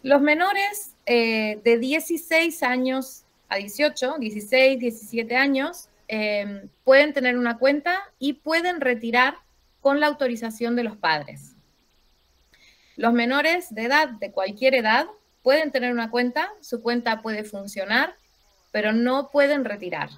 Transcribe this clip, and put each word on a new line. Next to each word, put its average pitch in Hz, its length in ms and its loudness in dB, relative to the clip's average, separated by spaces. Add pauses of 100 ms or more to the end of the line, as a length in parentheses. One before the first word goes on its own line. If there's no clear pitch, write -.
Los 269 160 4
menores, 392 720 0 (100)
eh, 220 600 0
de 233 140 6
dieciséis 320 840 0
años 262 640 -2 (240)
a 196 80 -4
dieciocho, 202 640 -2
dieciséis, 247 580 2
diecisiete 226 560 -6
años, 277 540 0 (180)
eh, 208 600 -4 (160)
pueden 277 280 6
tener 254 240 0
una 240 220 -2
cuenta 302 460 0 (160)
y 269 140 -2
pueden 339 460 -2
retirar 247 540 0 (460)
con 277 180 2
la 294 80 2
autorización 233 720 -2
de 240 80 -2
los 208 120 -8
padres. 151 600 -4 (1400)
Los 233 180 2
menores 277 600 0
de 220 100 -8
edad, 277 260 2
de - 200 -12
cualquier 208 460 0
edad, 233 300 2 (360)
pueden 294 300 2
tener 247 200 -2
una 233 180 -2
cuenta, 247 500 -2
su 226 220 -10
cuenta 233 380 -2
puede 214 220 -6
funcionar, 208 720 -4 (560)
pero 214 220 0
no 254 380 0
pueden 285 340 2
retirar. 175 540 -8